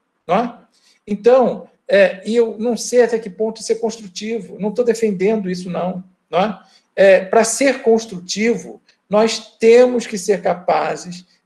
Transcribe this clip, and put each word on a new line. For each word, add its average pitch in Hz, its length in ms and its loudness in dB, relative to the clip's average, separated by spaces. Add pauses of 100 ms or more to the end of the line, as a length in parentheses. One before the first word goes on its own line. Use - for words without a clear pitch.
(280)
não 170 80 0
é? 240 220 -2 (480)
Então, 208 640 2 (200)
é, 190 400 4
e 220 80 -2
eu 226 220 0
não 226 180 -4
sei 240 280 0
até 226 160 0
que 208 100 -12
ponto 214 320 -6
isso 233 100 -4
é 220 40 0
construtivo, 220 840 -10
não 208 120 -4
tô 240 120 -2
defendendo 214 640 -2
isso, 180 200 -6
não, 180 340 -6 (260)
não 165 100 -2
é? 202 200 -2 (360)
É, 190 300 6
pra 220 180 2
ser 254 380 0
construtivo, 208 1000 -2 (280)
nós 220 480 -2
temos 240 500 4
que 220 100 -8
ser 185 240 -2
capazes 175 840 -4 (200)